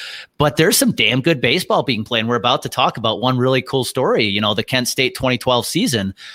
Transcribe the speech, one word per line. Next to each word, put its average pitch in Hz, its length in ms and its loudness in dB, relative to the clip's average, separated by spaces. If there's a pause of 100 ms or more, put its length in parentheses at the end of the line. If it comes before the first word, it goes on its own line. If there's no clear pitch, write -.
(400)
but 147 180 2
there's 196 200 4
some 247 140 4
damn 123 300 2
good 156 200 2
baseball 170 420 0
being 113 200 -2
played. 113 180 -2
And 110 80 -2
we're 120 60 2
about 123 280 0
to - 60 -8
talk - 280 0
about 110 220 -2
one 127 180 0
really 131 240 2
cool 131 220 -2
story, 143 420 0
you 101 160 -2
know, 107 120 0
the 107 100 -2
Kent 127 240 -2
State 127 280 -2
twenty 127 240 0
twelve 120 260 0
season. 123 480 -2 (220)